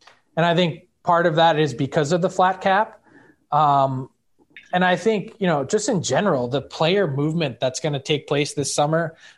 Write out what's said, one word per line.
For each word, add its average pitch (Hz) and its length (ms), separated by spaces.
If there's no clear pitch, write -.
And 160 80
I 170 120
think 170 320
part 170 220
of 156 100
that 165 200
is 151 160
because 147 380
of 175 100
the 180 100
flat 185 320
cap. 202 360
Um, 139 560
and 180 100
I 185 120
think, 214 420
you 190 80
know, 147 180
just 214 260
in 175 120
general, 139 460
the 131 140
player 175 440
movement 147 540
that's 131 200
gonna 143 200
take 147 260
place 147 280
this 143 200
summer 156 400